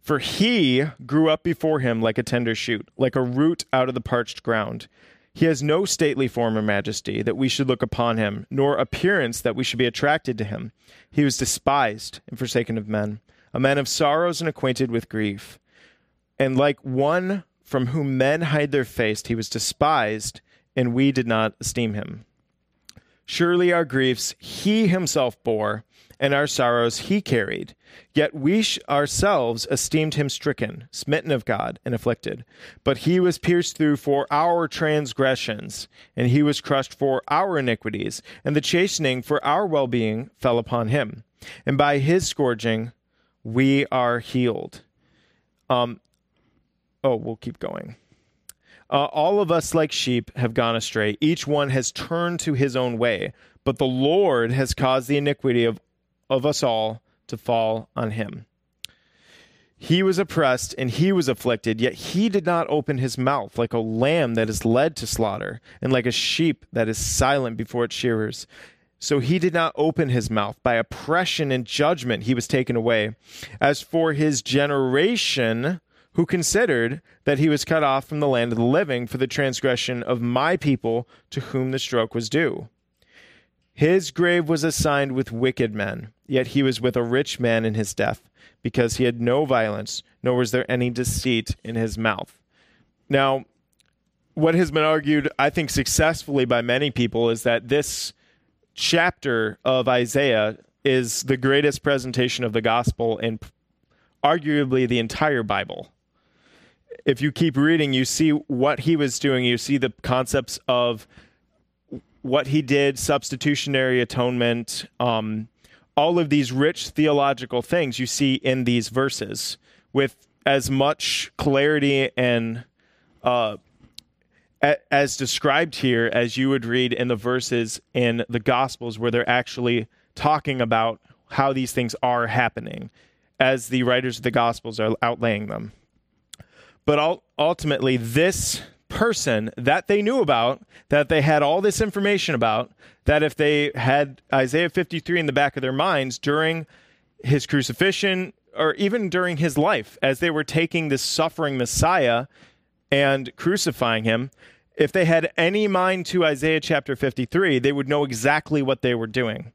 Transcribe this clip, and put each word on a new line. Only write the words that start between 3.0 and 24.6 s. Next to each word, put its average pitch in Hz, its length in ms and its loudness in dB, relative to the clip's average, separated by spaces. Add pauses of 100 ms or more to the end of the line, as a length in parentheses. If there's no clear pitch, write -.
a 131 60 0
root 135 500 0
out 127 160 2
of 127 60 -4
the 123 60 -4
parched - 420 -4
ground. 113 460 -4 (460)
He 165 120 2
has 147 160 0
no 156 220 2
stately 135 440 0
form 113 280 0
or 107 60 0
majesty 104 600 -2
that 107 140 -2
we 131 120 0
should 131 200 -2
look 127 140 0
upon 117 340 0
him, 110 340 -2
nor 139 260 0
appearance 139 640 0
that 117 160 -2
we 127 80 -2
should - 140 -6
be 127 80 4
attracted 135 520 -2
to 110 60 -2
him. 107 280 -8 (380)
He 147 140 2
was 135 120 2
despised 127 920 -2
and 123 100 -14
forsaken 117 400 -2
of 104 100 -8
men, 107 320 -4 (320)
a - 80 -2
man 135 180 2
of 135 100 -2
sorrows 160 520 0
and 165 80 -2
acquainted 131 420 -2
with 113 180 -2
grief. 104 500 -6 (800)
And 131 180 2
like 139 280 2
one 165 600 0 (200)
from 127 220 -2
whom 135 320 -2
men 147 240 2
hide 147 280 0
their 135 140 0
face, 107 400 -2
he 117 100 -2
was 113 140 -6
despised, 113 920 -2 (340)
and 123 160 0
we 135 180 4
did 127 160 0
not 110 320 0
esteem 113 360 -4
him. 110 320 -10 (1000)
Surely 175 480 2
our 170 140 0
griefs 131 520 0
he 214 500 0